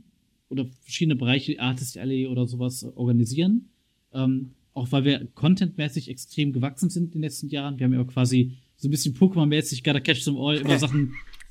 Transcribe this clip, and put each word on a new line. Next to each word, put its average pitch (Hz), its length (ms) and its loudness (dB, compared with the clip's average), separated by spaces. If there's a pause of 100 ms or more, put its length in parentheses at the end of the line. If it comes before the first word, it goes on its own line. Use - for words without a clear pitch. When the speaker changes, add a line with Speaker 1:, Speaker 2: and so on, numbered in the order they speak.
(500)
Speaker 1:
oder 131 160 -4
verschiedene - 500 -2
Bereiche, 131 440 0
Artist 127 380 -4
Alley 131 300 -2
oder 123 200 -2
sowas, 123 360 -6
äh, 120 120 -12
organisieren. 123 720 2 (440)
Ähm, 131 380 0 (220)
auch 127 180 -6
weil 139 140 2
wir 139 300 0
contentmäßig 156 760 0
extrem 143 440 -4
gewachsen 135 360 -2
sind 175 160 -2
in 170 80 -8
den 156 80 -4
letzten 147 280 -6
Jahren. 143 300 -6
Wir 127 60 0
haben 127 80 4
ja 127 100 2
quasi 127 500 2 (220)
so - 120 -4
ein 143 40 2
bisschen 147 240 -2
Pokémon-mäßig, 151 680 4
gotta 147 160 2
catch 151 240 0
them 143 140 -2
all, 143 200 0
immer 139 200 2
Speaker 2:
<laughs> - 20 0
Speaker 1:
Sachen, 139 340 0 (380)